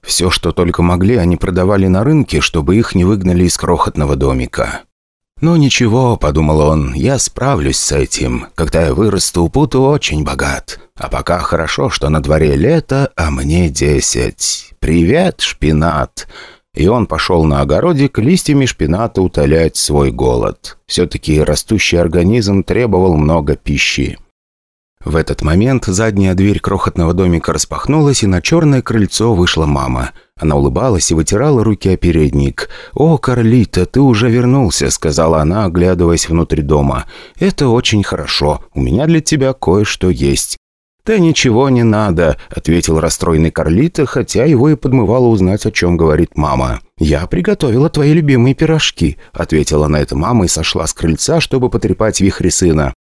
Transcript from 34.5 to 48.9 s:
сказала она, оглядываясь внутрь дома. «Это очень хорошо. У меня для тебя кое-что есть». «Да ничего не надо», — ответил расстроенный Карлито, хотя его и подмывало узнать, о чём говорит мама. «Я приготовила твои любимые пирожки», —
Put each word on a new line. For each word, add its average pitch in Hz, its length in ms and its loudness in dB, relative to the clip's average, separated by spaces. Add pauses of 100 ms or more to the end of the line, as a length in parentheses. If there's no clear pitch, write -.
сказала 80 500 0
она, 90 240 0
оглядываясь 87 640 0
внутрь 80 320 0
дома. 71 460 0 (320)
«Это 175 300 0
очень 113 340 2
хорошо. 73 600 -4 (120)
У 73 80 -4
меня 92 240 0
для 160 160 2
тебя 135 320 0
кое-что 92 560 0
есть». - 480 -2 (480)
«Да 220 120 2
ничего 139 520 2
не 120 120 2
надо», — 98 540 2 (140)
ответил 80 500 0
расстроенный 80 500 0
Карлито, 95 540 0
хотя 123 400 -2
его 143 240 4
и 151 80 2
подмывало 123 520 2
узнать, 98 360 2
о 110 60 0
чём 87 260 0
говорит 80 400 2
мама. 65 440 -2 (180)
«Я 76 280 0
приготовила 160 640 0
твои 147 240 2
любимые 135 420 2
пирожки», — 156 600 -2 (160)